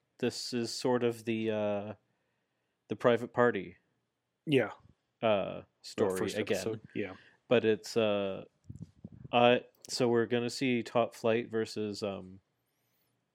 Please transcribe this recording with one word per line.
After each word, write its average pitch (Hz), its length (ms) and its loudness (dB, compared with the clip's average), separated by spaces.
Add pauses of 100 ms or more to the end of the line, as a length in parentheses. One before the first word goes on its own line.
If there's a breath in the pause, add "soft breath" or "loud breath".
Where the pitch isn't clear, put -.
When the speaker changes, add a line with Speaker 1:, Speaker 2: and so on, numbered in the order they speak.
(200)
Speaker 1:
this - 340 -4
is 117 200 -4
sort 123 300 0
of 113 220 -2
the, 110 260 -2
uh, 104 420 -2 (920)
the 113 80 -6
Private 117 380 2
Party 110 440 2 (680)
Speaker 2:
Yeah. 127 260 2 (500)
Speaker 1:
uh, 95 400 0
Speaker 2:
The 90 40 -20 (160)
Speaker 1:
story 95 380 -2
Speaker 2:
first 98 180 -4
Speaker 1:
again." 104 200 -2
Speaker 2:
episode. 90 240 -6 (120)
Yeah. 98 200 -6 (340 loud breath)
Speaker 1:
But 113 180 4
it's, 107 320 0
uh, 101 480 0 (840)
I, 120 320 6 (260)
so - 200 0
we're 117 180 2
gonna 120 240 -2
see 123 320 -2
Top 117 320 0
Flight 113 340 0
versus, 107 540 -4
um, 95 380 -8 (920)